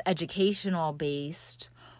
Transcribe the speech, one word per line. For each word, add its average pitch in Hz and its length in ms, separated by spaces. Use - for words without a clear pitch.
educational 185 840
based 147 800